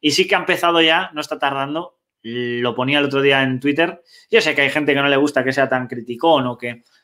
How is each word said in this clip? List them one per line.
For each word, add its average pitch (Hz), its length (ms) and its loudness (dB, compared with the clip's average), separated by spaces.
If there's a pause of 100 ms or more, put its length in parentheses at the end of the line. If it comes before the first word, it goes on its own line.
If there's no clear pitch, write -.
Y 147 120 0
sí 185 140 2
que 196 80 -2
ha 190 40 2
empezado 170 420 0
ya, 165 320 2
no 151 80 -10
está 151 180 -8
tardando, 143 600 -4 (240)
lo 120 520 -4
ponía 127 240 0
el 143 80 0
otro 135 160 -2
día 139 200 4
en 131 180 -2
Twitter. 147 420 -2 (280)
Yo 226 100 4
sé 156 140 -2
que 143 80 0
hay 139 80 2
gente 147 240 0
que 139 60 2
no 139 80 2
le 143 80 4
gusta 139 280 2
que 131 80 -2
sea 131 160 2
tan 127 180 -2
criticón 123 600 0
o 123 120 -6
que 120 260 -10 (200)